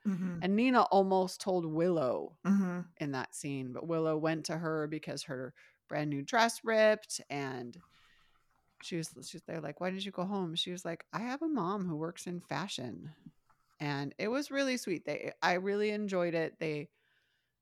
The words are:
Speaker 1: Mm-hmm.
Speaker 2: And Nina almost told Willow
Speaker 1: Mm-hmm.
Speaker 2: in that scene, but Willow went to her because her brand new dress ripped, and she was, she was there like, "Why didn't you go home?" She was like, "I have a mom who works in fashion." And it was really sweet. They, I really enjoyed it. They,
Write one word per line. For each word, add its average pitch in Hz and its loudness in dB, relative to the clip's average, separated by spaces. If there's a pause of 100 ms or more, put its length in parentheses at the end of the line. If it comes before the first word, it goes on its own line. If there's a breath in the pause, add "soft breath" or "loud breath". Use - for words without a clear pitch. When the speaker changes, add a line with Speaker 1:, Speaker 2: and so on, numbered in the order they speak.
Speaker 1:
Mm-hmm. 180 -2
Speaker 2:
And 190 2
Nina 247 6
almost 190 4
told 180 2
Willow 156 2
Speaker 1:
Mm-hmm. 180 4 (160)
Speaker 2:
in 147 -2
that 127 -4
scene, 135 -4
but 123 -8
Willow 160 2
went 160 0
to 160 -2
her 160 -2
because 151 -6
her 127 -8 (360 soft breath)
brand 151 0
new 139 -2
dress 226 2
ripped, 214 4 (100)
and 131 -6 (1040)
she - -6
was, 160 -4 (180)
she - -14
was 170 -18
there 165 -8
like, 151 -8
"Why 180 -2
didn't 190 -6
you 196 -10
go 180 -4
home?" 190 -2
She 180 0
was 180 -8
like, 170 -8
"I 180 -2
have 247 -4
a 330 0
mom 202 0
who 165 -2
works 160 -6
in 175 -6
fashion." 147 -6 (640)
And 143 -4
it 196 -2
was 277 -4
really 269 0
sweet. 185 -4
They, - -4 (100)
I 180 4
really 202 0
enjoyed 190 0
it. 160 -2
They, 151 -4 (720)